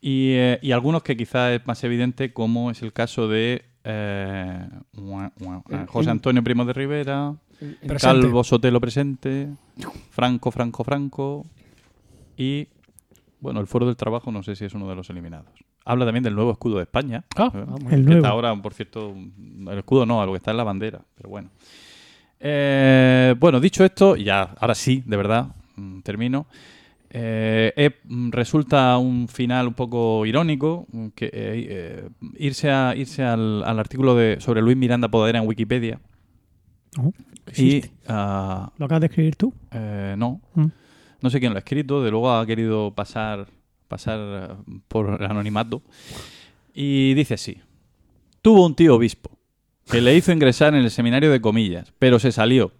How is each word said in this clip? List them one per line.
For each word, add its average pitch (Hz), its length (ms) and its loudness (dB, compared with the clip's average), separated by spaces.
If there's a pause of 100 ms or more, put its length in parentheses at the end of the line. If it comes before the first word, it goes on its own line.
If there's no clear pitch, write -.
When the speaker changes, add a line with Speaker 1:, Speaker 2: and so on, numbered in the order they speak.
Speaker 1:
Y, 131 320 0
eh, 123 300 2
y 135 100 -2
algunos 139 300 0
que 127 160 -6
quizá 123 340 -2
es 120 140 -4
más 120 180 -8
evidente, 120 480 -4
como 117 380 -4
es 113 120 -12
el 113 120 -12
caso 117 340 -4
de, 113 380 -2 (180)
eh, 98 840 -8 (280)
ua-, 98 440 -12
ua-, 90 280 -14
Speaker 2:
El, 95 180 -10
Speaker 1:
José 117 220 -2
Speaker 2:
el, - 40 0
Speaker 1:
Antonio 123 300 0
Primo 120 220 -2
de 123 80 -6
Rivera, 139 600 -6 (260)
Speaker 2:
el, 147 220 -14
el 143 60 -12
Speaker 3:
Presente. 139 100 -4 (240)
Speaker 1:
Calvo 123 200 4
Sotelo 120 380 2
presente, 135 680 -4 (600)
Franco, 123 400 -2
Franco, 120 340 -6
Franco, 139 600 -6 (960)
y, 139 300 -6 (720)
bueno, 131 220 -8
el 101 60 -6
Foro 120 180 0
del 120 120 0
Trabajo 117 360 -6
no 101 100 -10
sé 101 140 -10
si 107 80 -14
es 98 80 -12
uno 98 160 -10
de 95 60 -10
los 92 160 -16
eliminados. 82 420 -18 (320)
Habla 127 200 -2
también 117 180 -2
del 110 140 -2
nuevo 113 160 0
escudo 110 240 -4
de 90 80 -4
España, 131 400 -6 (120)
Speaker 3:
Ah. 240 180 0
Speaker 1:
¿eh? 202 140 -12
Speaker 2:
Ah, 127 140 -10
muy 123 100 -2
Speaker 4:
El 143 80 6
Speaker 1:
Que 131 60 6
Speaker 4:
nuevo. 165 140 8
Speaker 1:
está 143 100 4
ahora, 113 320 -2
por 101 100 -10
cierto, 107 420 -12 (540)
el 101 100 -8
escudo 123 280 4
no, 113 160 0
algo 95 100 -2
que 92 60 -6
está 110 140 -6
en 110 40 -4
la 117 80 -2
bandera, 104 380 -8 (140)
pero - 120 -20
bueno. 98 220 -16 (880)
Eh, 131 1000 4
bueno, 135 220 6
dicho 190 240 4
esto, 190 320 6
y 104 80 -4
ya, 98 340 0
ahora 113 160 0
sí, 131 320 0
de 107 100 -2
verdad, 110 320 0 (280)
mm, 95 240 -16
termino. 123 460 -6 (640)
Eh, 113 680 -2
eh, 147 140 4 (140)
mm, 123 260 -6
resulta 127 680 2
un 123 300 0
final 123 400 -2
un 117 60 -8
poco 117 520 -2
irónico, 156 680 -2
mm, 113 160 -10
que, - 180 -10
eh, - 80 -6
eh, 104 760 -10 (300)
irse 143 320 -2
a, 131 260 0
irse 135 280 -6
al, 113 400 -2
al 110 140 -2
artículo 127 380 2
de, 113 240 4
sobre 110 220 0
Luis 120 140 4
Miranda 120 320 0
Podadera 113 320 2
en 110 80 -2
Wikipedia. 113 520 -4 (1000)
Speaker 4:
Oh, 139 140 0 (360)
Speaker 1:
Y, - 20 -20 (260)
Speaker 4:
existe. - 160 -6 (160)
Speaker 1:
ah, 98 680 -4
Speaker 4:
¿Lo 147 80 -6
acabas 156 160 0
de 165 60 2
escribir 156 280 0
tú? 240 160 -2 (200)
Speaker 1:
eh, 104 440 -8
no. 120 240 -4 (140)
Speaker 4:
Mm. 156 120 2 (560)
Speaker 1:
No 131 80 0
sé 131 100 0
quién 120 120 0
lo 101 40 -2
ha 98 40 -4
escrito, 139 420 -4
de 113 80 0
luego 117 220 0
ha 113 140 0
querido 110 480 -2
pasar, 104 520 -8 (420)
pasar, 110 320 -8
eh, 101 280 -12 (400)
por 104 320 -2
el 104 100 -6
anonimato. 107 520 -4 (920)
Y 139 400 2
dice 135 200 0
así: - 240 -12 (840)
"Tuvo 208 240 10
un 156 80 0
tío 160 220 8
obispo - 420 -2 (520)
que 117 100 2
le 123 160 6
hizo 175 160 4
ingresar 151 420 4
en 139 100 6
el 113 60 0
seminario 123 400 2
de 131 100 4
Comillas, 107 580 0
pero 123 200 6
se 117 140 2
salió. 117 480 4